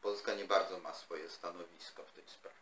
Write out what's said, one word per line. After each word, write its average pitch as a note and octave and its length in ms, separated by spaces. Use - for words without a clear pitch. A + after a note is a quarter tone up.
Polska G#2 320
nie G2+ 100
bardzo F#2+ 340
ma D#2 160
swoje E2 360
stanowisko - 720
w - 100
tej - 160
sprawie. - 340